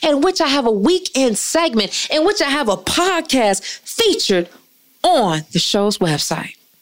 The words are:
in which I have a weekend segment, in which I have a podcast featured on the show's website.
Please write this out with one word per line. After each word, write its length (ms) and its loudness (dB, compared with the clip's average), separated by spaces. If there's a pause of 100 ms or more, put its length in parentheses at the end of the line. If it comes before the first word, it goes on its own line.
in 200 2
which 180 2
I 80 2
have 180 0
a 60 2
weekend 680 0
segment, 720 -2
in 140 2
which 180 2
I 80 0
have 180 0
a 80 2
podcast 840 0
featured 840 -2 (560)
on 480 2
the 80 -2
show's 380 0
website. 580 -4 (260)